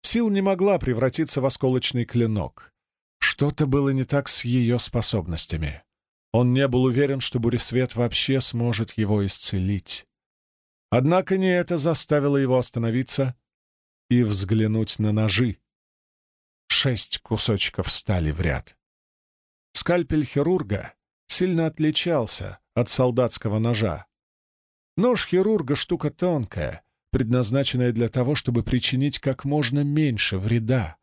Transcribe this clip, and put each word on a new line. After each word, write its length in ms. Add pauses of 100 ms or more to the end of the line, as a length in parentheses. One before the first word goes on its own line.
Сил 280
не 120
могла 380
превратиться 600
в 60
осколочный 580
клинок. 680 (460)
Что-то 460
было 240
не 140
так 240
с 160
ее 360
способностями. 1040 (500)
Он 200
не 140
был 160
уверен, 380
что 180
Буресвет 560
вообще 460
сможет 560
его 280
исцелить. 800 (840)
Однако 480
не 100
это 300
заставило 600
его 200
остановиться 800 (720)
и 140
взглянуть 760
на 120
ножи. 480 (1080)
Шесть 500
кусочков 720
стали 400
в 100
ряд. 360 (960)
Скальпель 520
хирурга 680 (340)
сильно 380
отличался 960 (140)
от 160
солдатского 720
ножа. 460 (920)
Нож 320
хирурга — 480
штука 340
тонкая, 720 (280)
предназначенная 800
для 180
того, 260
чтобы 280
причинить 560
как 260
можно 380
меньше 540
вреда. 640